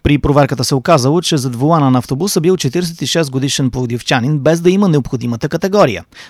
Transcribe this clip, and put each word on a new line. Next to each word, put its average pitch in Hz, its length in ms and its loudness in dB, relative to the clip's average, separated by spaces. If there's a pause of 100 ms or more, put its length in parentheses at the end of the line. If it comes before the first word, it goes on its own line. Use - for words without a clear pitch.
При 143 160 2
проверката 135 460 2
се 147 100 0
оказало, 139 460 2
че 170 160 -2
зад 127 200 -4
волана 143 340 2
на 127 80 4
автобуса 151 420 -2
бил 180 160 2
четиридесет 170 460 -4
и 143 40 -4
шест 156 240 -2
годишен 131 400 -2
пловдивчанин, 127 680 -2
без 156 220 2
да 175 100 4
има 196 180 2
необходимата 123 600 -2
категория. 170 560 0 (260)